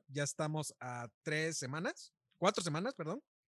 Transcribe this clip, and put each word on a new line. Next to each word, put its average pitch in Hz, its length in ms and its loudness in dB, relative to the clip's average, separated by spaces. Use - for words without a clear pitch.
ya 143 160 0
estamos 151 560 0
a 123 280 -6
tres 156 340 0
semanas, 160 560 -4
cuatro 180 260 4
semanas, 170 300 0
perdón, 175 280 -4